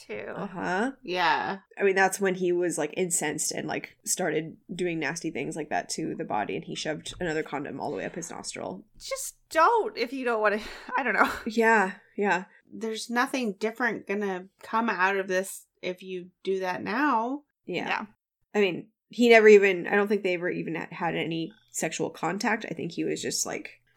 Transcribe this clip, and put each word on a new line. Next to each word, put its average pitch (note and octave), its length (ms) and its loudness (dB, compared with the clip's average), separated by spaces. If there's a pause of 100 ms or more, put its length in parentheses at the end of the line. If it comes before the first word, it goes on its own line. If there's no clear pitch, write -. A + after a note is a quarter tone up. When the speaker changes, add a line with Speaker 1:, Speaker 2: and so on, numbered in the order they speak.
Speaker 1:
too. - 280 -10
Speaker 2:
Uh-huh. F#3 580 -4 (100)
Speaker 3:
Yeah. F3+ 560 0 (200)
Speaker 2:
I - 40 0
mean, G3 100 4
that's F#3+ 260 4
when G3 140 2
he F3+ 180 0
was, F3 280 0
like, D3+ 180 -2
incensed E3 540 -2
and, - 160 -6
like, - 360 -8
started D#3 540 -2 (160)
doing F3 240 -2
nasty E3 320 -4
things D3+ 260 -6
like D#3 140 -8
that F2+ 200 -2
to D#3 260 -6
the D#3 100 -8
body, F#3+ 300 -4
and - 100 -8
he - 80 -10
shoved - 460 -8
another D#3 240 -2
condom C#3 360 -8
all B2 120 -6
the G2 60 -6
way F2 80 -6
up - 100 -8
his - 160 -10
nostril. - 520 -10 (160)
Speaker 1:
Just - 360 -10 (160)
don't F4 440 4
if B3+ 160 -4
you C4 140 -6
don't A#3 160 0
wanna, G#3+ 180 2 (180)
<laughs> - 200 -6
I C4 60 0
don't A3+ 100 0
know. - 160 4 (160)
Speaker 2:
Yeah, A3 460 4 (260)
yeah. F#3+ 280 2 (280)
Speaker 3:
There's A3 380 -8
nothing B3 480 0
different A3 480 -2
gonna G3 400 -2 (160)
come A3+ 260 0
out G3 280 2
of F#3+ 100 -2
this F#3+ 400 -2 (160)
if F#3 180 -6
you F#3 280 -10 (140)
do F#3+ 180 -2
that F3+ 200 -4
now. B3 600 0 (240)
Speaker 2:
Yeah. F3+ 200 -4
Speaker 1:
Yeah. - 180 -4 (500)
Speaker 2:
I G#3 40 2
mean, F#3 280 0 (220)
he A#3+ 200 4
never A3 180 10
even, G3 380 10
I - 100 0
don't G3+ 120 4
think G#3 160 0
they F3+ 100 0
ever F3 160 -2
even E3 240 -4
ha-, D#3+ 160 -6
had E3 260 -4
any E3 360 -4 (200)
sexual - 400 -4
contact. G#3+ 580 -2
I - 60 -6
think E3+ 160 -8
he D#3 120 -6
was D#3 180 -4
just, - 260 -4
like, - 340 -12 (160)